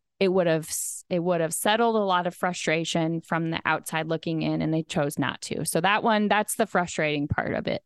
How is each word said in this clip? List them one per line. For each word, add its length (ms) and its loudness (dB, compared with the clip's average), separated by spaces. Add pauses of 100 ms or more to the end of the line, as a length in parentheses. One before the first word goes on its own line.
(180)
It 120 4
would 160 4
have 220 2
s-, 400 -8
it 140 0
would 180 0
have 140 -2
settled 420 2
a 40 2
lot 260 2
of 80 -4
frustration 880 0
from 280 -2
the 140 -2
outside 420 -2
looking 360 -2
in, 180 0
and 120 0
they 100 0
chose 360 -2
not 240 -2
to. 220 -6
So 160 -2
that 220 2
one, 260 2
that's 280 0
the 100 2
frustrating 600 0
part 280 -2
of 120 -4
it 180 -2